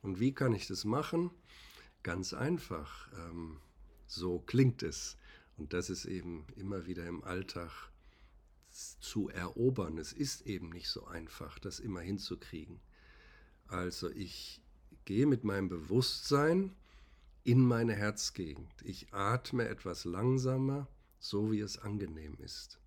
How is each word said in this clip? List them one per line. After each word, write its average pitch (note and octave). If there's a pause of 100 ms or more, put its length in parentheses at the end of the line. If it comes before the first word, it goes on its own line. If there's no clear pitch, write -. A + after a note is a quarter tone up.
Und F#2+
wie C3
kann B2+
ich G2
das F#2
machen? D3+ (720)
Ganz F#2
einfach. B2
Ähm, E2+ (480)
so F2
klingt B2
es. - (400)
Und D2+
das F2
ist F#2
eben E2+ (100)
immer G2
wieder F2
im E2+
Alltag F2+ (1040)
zu -
erobern. F2+
Es D#2
ist -
eben F2+
nicht F2
so -
einfach, D#2+
das -
immer F#2
hinzukriegen. E2+ (840)
Also F2
ich - (440)
gehe A2
mit B2+
meinem G2
Bewusstsein C#3 (680)
in B2
meine A#2
Herzgegend. G2 (100)
Ich -
atme A2+
etwas F#2+
langsamer, C3 (300)
so G#2
wie G#2
es G#2
angenehm D#2+
ist. -